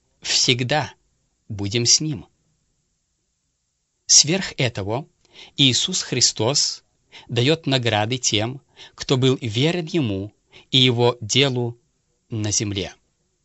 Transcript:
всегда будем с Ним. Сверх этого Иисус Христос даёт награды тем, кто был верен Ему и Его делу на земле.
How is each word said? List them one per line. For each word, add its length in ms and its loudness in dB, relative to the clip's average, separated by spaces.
всегда 720 0
будем 360 -4
с 140 4
Ним. 280 -8
Сверх 520 2
этого 500 -4
Иисус 440 2
Христос 840 -2
даёт 380 0
награды 520 0
тем, 440 -2
кто 220 -2
был 240 2
верен 440 -2
Ему 460 -4
и 80 2
Его 440 4
делу 560 0
на 220 -4
земле. 420 -4